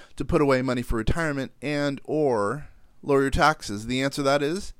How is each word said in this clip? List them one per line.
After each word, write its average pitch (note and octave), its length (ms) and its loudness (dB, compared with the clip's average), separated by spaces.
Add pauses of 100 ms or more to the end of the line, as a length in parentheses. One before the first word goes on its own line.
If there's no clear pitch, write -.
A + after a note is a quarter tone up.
(160)
to C#3+ 80 -6
put D#3 180 2
away C3+ 180 4
money B2+ 220 -2
for A#2+ 140 -2
retirement C#3 560 -2 (100)
and C#3+ 420 -2
or B2+ 640 0 (340)
lower C#3 200 2
your C3+ 80 0
taxes? C3 560 2
The C3 160 -2
answer C3+ 140 -2
to D3 80 -4
that C#3+ 180 2
is, E3 380 -4